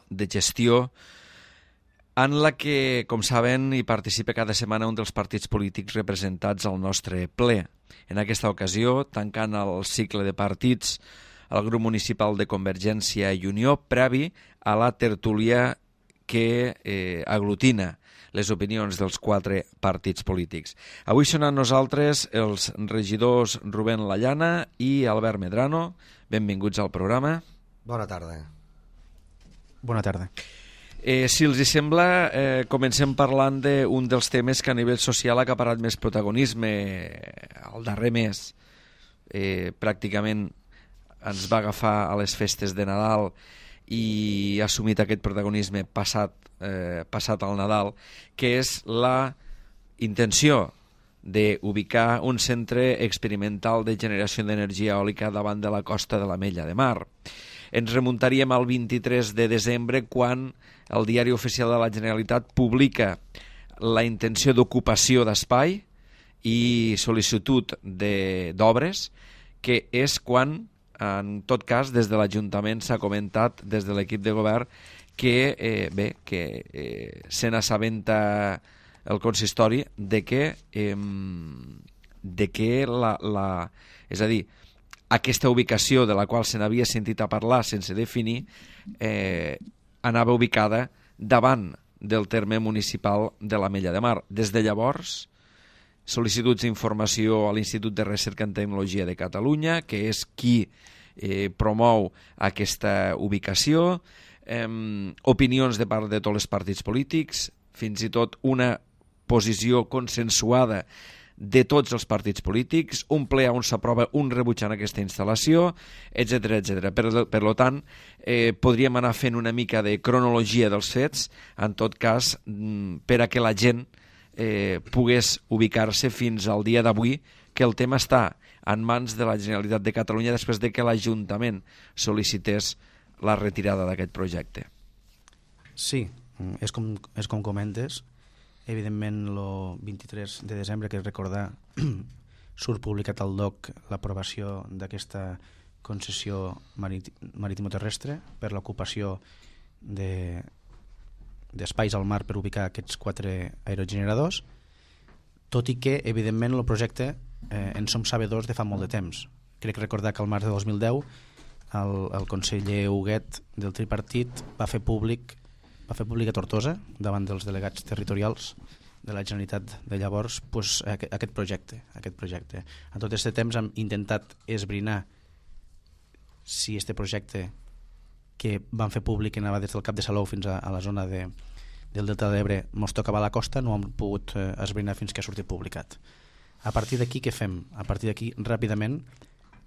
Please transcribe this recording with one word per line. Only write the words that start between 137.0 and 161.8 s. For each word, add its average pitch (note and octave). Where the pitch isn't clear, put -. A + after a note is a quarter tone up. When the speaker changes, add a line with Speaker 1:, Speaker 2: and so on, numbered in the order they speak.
Speaker 3:
és G#2+
com G#2+
comentes. G#2
Evidentment, G#2
lo F#2+
vint-i-tres G2+
de G#2+
desembre, G#2
que G2
recordar, G2
<clears throat> C#3
surt A2+
publicat G2+
al G2
doc G2
l'aprovació G2
d'aquesta F#2+
concessió F#2+
marit-, F#2+
maritimoterrestre G2+
per G#2+
l'ocupació G2+
de, F#2
d'espais G2+
al G2
mar G2+
per G2
ubicar G2
aquests -
quatre G2
aerogeneradors, G2+
tot B2
i B2
que, C#3
evidentment, A2+
el B2
projecte, B2
eh, G2+
en G#2
som A2+
sabedors A2
de A2+
fa A2
molt G2
de F#2
temps. F#2
Crec G#2+
recordar G#2
que G#2
al G#2
març G#2
de -
dos G2+
mil G#2
deu B2
el, G2